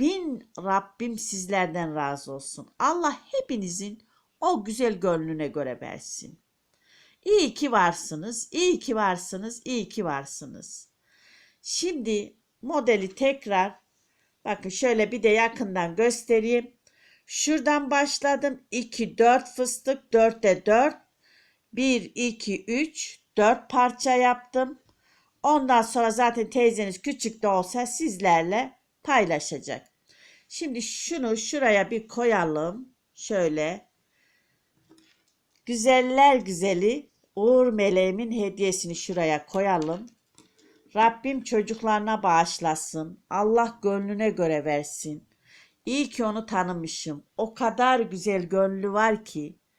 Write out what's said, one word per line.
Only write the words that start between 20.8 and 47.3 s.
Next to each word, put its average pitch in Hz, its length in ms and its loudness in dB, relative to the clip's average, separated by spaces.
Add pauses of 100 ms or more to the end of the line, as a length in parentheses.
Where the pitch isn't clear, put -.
Bir, 240 420 0
iki, 226 500 -4
üç, - 560 -6 (160)
dört 226 340 2
parça 247 420 2
yaptım. 247 680 0 (640)
Ondan 262 400 4
sonra 233 280 0
zaten 233 400 0
teyzeniz 220 520 2
küçük 254 400 -6
de 208 60 2
olsa 196 380 0
sizlerle 202 920 0 (240)
paylaşacak. 160 840 0 (640)
Şimdi 254 340 -8
şunu 254 540 -4
şuraya 220 540 2
bir 220 180 -4
koyalım. 190 840 0 (200)
Şöyle. 170 720 -2 (1800)
Güzeller 254 720 6
güzeli 196 720 0 (260)
Uğur 247 360 6
Meleğimin 196 600 2
hediyesini 190 640 -2
şuraya 165 500 -2
koyalım. 190 600 -2 (880)
Rabbim 233 480 0
çocuklarına 214 800 -2
bağışlasın. 165 1080 0
Allah 226 520 2
gönlüne 202 480 0
göre 160 340 0
versin. 151 640 -4 (580)
İyi 262 240 -2
ki 233 140 -4
onu 220 220 -4
tanımışım. 175 800 -6 (100)